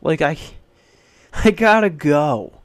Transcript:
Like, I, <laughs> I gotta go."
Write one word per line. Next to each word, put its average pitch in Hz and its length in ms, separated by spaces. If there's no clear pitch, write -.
Like, 156 200
I, 151 160
<laughs> - 440
I 220 180
gotta 214 400
go." 147 600